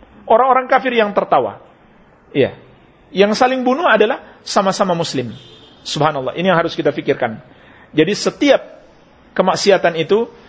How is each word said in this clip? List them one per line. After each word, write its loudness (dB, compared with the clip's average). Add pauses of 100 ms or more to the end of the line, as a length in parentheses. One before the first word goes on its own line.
(240)
Orang-orang 2
kafir 0
yang 0
tertawa. 0 (720)
Iya. 0 (560)
Yang 2
saling 0
bunuh 0
adalah 0
sama-sama 0
muslim. -6 (480)
Subhanallah, -4
ini 0
yang 4
harus -2
kita 0
pikirkan. -4 (480)
Jadi 2
setiap 0 (760)
kemaksiatan 0
itu -2 (180)